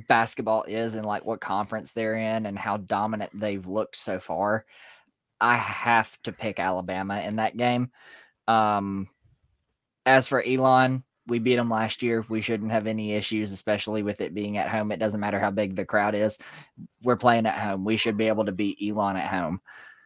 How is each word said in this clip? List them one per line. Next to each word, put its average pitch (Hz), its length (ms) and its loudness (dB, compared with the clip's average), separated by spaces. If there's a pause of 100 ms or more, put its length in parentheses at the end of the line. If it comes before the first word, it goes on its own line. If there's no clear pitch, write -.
basketball 113 580 2
is 110 320 -4
and, 107 100 -6
like, 104 180 -4
what 110 160 -4
conference 101 520 -4
they're 110 240 -2
in 110 280 -2
and 101 140 -6
how 104 180 -2
dominant 104 560 -2
they've 101 340 -4
looked 101 300 -4
so 95 240 -6
far, 104 460 0 (760)
I 120 160 6
have 110 680 0
to 104 80 -6
pick 101 280 -6
Alabama 92 600 -2
in 104 160 -6
that 110 200 -2
game. 123 340 0 (580)
Um, 101 600 2 (960)
as 131 220 8
for 131 140 2
Elon, 131 600 4 (240)
we 120 120 0
beat 123 200 4
'em 120 100 2
last 110 340 -2
year. 117 260 0
We 110 120 -2
shouldn't 110 320 -2
have 107 140 2
any 110 280 -2
issues, 107 380 -2
especially 107 500 -2
with 101 180 -4
it 85 140 -6
being 104 220 -4
at 90 120 -2
home. 107 240 -2
It 90 80 -4
doesn't 107 200 -2
matter 101 200 -2
how 104 100 2
big 98 240 -2
the 95 100 -4
crowd 104 300 0
is. 107 240 0 (640)
We're 120 140 4
playing 117 300 4
at 95 120 0
home. 98 260 -2
We 110 120 2
should 110 200 0
be 110 120 2
able 107 160 2
to 101 80 -2
beat 101 280 -2
Elon 104 360 -2
at 92 120 -4
home. 90 320 -4 (460)